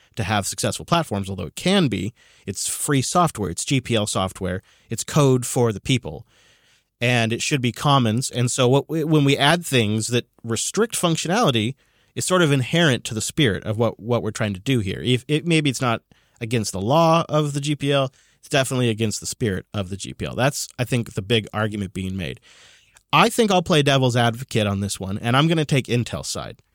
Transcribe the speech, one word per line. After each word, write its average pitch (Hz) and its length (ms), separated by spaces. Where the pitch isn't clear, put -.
to 107 80
have 101 240
successful - 380
platforms, 104 440
although 95 180
it - 80
can 180 340
be. 98 240
It's - 240
free 139 320
software. 151 480
It's - 160
G 135 160
P 117 140
L 104 120
software. 95 540
It's - 140
code 131 420
for 120 280
the 98 80
people. 117 440
And 117 320
it 113 80
should 143 200
be 120 120
commons. 127 580
And 120 180
so 123 200
what 135 180
we, 156 160
when 151 220
we 139 120
add 160 280
things 110 420
that 120 220
restrict 117 520
functionality, 160 800
it's - 100
sort 185 160
of 147 120
inherent 139 520
to - 80
the 107 60
spirit 107 460
of 107 120
what, 117 220
what 113 240
we're 107 80
trying 104 220
to 92 80
do 131 180
here. 92 240
If 120 240
it, 151 180
maybe 160 240
it's 123 120
not 117 200
against 113 320
the 92 80
law 160 480
of 151 240
the 143 80
G 147 160
P 139 160
L, 139 220
it's - 80
definitely 131 420
against 107 300
the 92 60
spirit 98 480
of 98 160
the 98 80
G 67 160
P - 120
L. 65 100
That's, 131 340
I 123 60
think, 117 300
the 107 60
big 104 300
argument 104 400
being 95 240
made. 78 240
I 175 160
think 226 200
I'll 185 120
play 165 200
devil's 131 360
advocate 117 500
on 98 140
this 101 180
one, 95 200
and 117 180
I'm 151 100
gonna 165 160
take 139 220
Intel's 107 420
side, 58 320